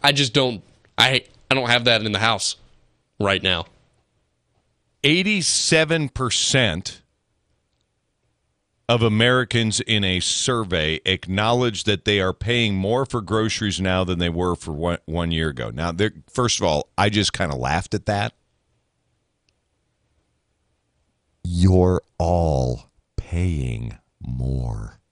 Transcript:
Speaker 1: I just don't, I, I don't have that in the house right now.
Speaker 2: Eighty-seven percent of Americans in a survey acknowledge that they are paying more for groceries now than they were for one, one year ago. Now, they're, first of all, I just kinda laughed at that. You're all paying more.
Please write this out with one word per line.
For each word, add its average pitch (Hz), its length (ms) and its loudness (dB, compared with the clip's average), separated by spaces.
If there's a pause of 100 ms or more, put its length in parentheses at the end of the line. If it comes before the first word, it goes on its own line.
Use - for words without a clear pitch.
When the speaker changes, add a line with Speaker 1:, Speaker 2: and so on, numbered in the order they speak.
Speaker 1:
I 143 80 4
just 139 220 0
don't, 127 320 0 (340)
I, 123 280 2 (220)
I 135 60 2
don't 123 160 0
have 120 140 4
that 113 180 4
in 107 80 -2
the 98 80 0
house 110 380 0 (640)
right 98 200 2
now. 87 260 0 (1400)
Speaker 2:
Eighty-seven 165 1040 2
percent 117 920 -2 (1800)
of 120 140 4
Americans 117 800 2
in 107 240 0
a 92 160 0
survey 87 880 -2
acknowledge 107 760 -2
that 101 200 -2
they 104 160 2
are 92 140 0
paying 117 400 0
more 110 320 -2
for 120 160 -4
groceries 101 580 -2
now 92 240 0
than 90 140 -2
they 87 100 0
were 87 260 -2
for - 180 -10
one, 85 340 -4
one 85 260 -2
year 80 160 0
ago. 62 220 -8
Now, 78 200 -6
they're, 101 220 -2 (180)
first - 300 0
of 98 60 0
all, 76 320 0
I 104 100 4
just 104 240 0
kinda 78 240 -4
laughed 69 380 -4
at 104 100 -4
that. 104 300 -4 (3000)
You're 90 600 4 (160)
all 80 720 0 (260)
paying 64 800 -4 (240)
more. 62 800 -6 (120)